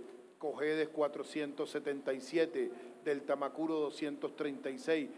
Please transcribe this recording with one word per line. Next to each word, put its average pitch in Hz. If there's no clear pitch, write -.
Cojedes, 151
cuatrocientos 147
setenta 143
y 131
siete, 151
del 143
Tamacuro, 147
doscientos 143
treinta 139
y 131
seis, 151